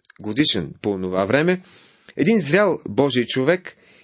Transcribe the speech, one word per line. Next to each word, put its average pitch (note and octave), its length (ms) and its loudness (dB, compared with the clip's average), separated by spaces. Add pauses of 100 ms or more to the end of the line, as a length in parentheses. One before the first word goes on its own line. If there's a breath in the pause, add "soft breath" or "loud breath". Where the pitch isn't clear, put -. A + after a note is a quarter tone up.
(200)
годишен G#2+ 640 -2
по G#2+ 80 -2
онова F#2 340 -2
време, E3 380 0 (540 loud breath)
един G3+ 240 2
зрял F3 480 2
Божий B2 380 0
човек D#3 500 -2 (260 soft breath)